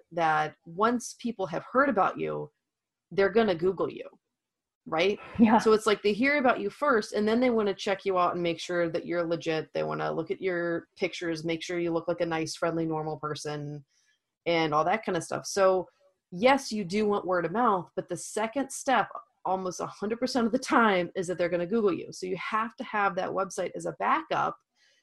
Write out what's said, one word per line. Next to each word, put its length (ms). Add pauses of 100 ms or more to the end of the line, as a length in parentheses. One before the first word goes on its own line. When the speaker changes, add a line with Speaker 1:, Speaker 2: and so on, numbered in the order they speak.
(120)
Speaker 1:
that 420 (120)
once 520
people 280
have 260
heard 160
about 300
you, 320 (600)
they're 200
gonna 240
Google 360
you, 160 (800)
right? 320 (200)
Speaker 2:
Yeah. 200
Speaker 1:
So 140
it's 140
like 160
they 100
hear 260
about 220
you 100
first, 440
and 120
then 140
they 100
wanna 240
check 300
you 140
out 160
and 80
make 180
sure 300
that 160
you're 180
legit. 480
They 100
wanna 300
look 180
at 120
your 460 (100)
pictures, 460
make 180
sure 160
you 120
look 160
like 140
a 60
nice, 280
friendly, 320
normal 320
person, 640 (640)
and 280
all 100
that 200
kind 120
of 80
stuff. 220
So 420 (440)
yes, 380
you 140
do 220
want 200
word 200
of 60
mouth, 440
but 140
the 60
second 540
step, 380 (380)
almost 340
a 60
hundred 340
percent 260
of 60
the 60
time, 560
is 140
that 100
they're 100
gonna 180
Google 260
you. 200
So 140
you 100
have 400
to 80
have 320
that 140
website 440
as 120
a 120
backup, 580 (460)